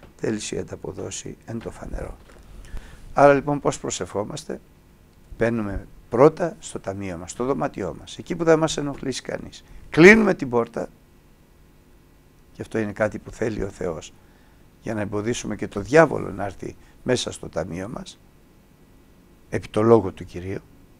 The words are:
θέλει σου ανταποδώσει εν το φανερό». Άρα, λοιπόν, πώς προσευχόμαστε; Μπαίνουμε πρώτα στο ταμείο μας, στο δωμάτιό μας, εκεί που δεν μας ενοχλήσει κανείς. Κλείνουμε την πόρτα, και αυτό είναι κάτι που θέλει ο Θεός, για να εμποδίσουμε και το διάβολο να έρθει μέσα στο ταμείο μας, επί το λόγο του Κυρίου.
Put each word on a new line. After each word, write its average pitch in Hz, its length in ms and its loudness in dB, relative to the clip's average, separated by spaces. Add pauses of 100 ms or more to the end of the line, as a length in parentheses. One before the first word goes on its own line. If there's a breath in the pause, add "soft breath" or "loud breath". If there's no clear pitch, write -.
(160 loud breath)
θέλει 113 220 -4
σου - 200 -8
ανταποδώσει 98 840 -10
εν 113 140 -10
το 90 120 -10
φανερό». - 460 -10 (960 loud breath)
Άρα, 143 220 8
λοιπόν, 143 260 0
πώς - 180 -2
προσευχόμαστε; - 840 -8 (800)
Μπαίνουμε 113 480 -2 (220)
πρώτα 156 500 6
στο - 220 -12
ταμείο 98 360 -6
μας, 87 140 -12
στο - 140 -6
δωμάτιό 127 540 -4
μας, - 200 -16
εκεί - 180 -8
που 170 80 -4
δεν 160 140 8
μας 156 180 0
ενοχλήσει 139 460 -6
κανείς. - 420 -10 (260 soft breath)
Κλείνουμε 202 440 10
την 139 140 -6
πόρτα, 117 400 -2 (1600)
και - 100 -12
αυτό - 160 -4
είναι 104 140 -2
κάτι 107 260 0
που - 120 -16
θέλει 110 320 -2
ο 98 60 -4
Θεός, 85 440 -8 (720 soft breath)
για 113 120 -6
να 107 60 -4
εμποδίσουμε 104 560 -4
και 98 120 -6
το - 120 -6
διάβολο 110 500 4
να 98 140 -8
έρθει - 320 -10 (260 soft breath)
μέσα 123 300 -2
στο - 160 -14
ταμείο 87 400 -6
μας, - 300 -14 (1300)
επί - 180 -6
το 107 140 0
λόγο 110 300 6
του - 120 -14
Κυρίου. 92 360 -10 (400)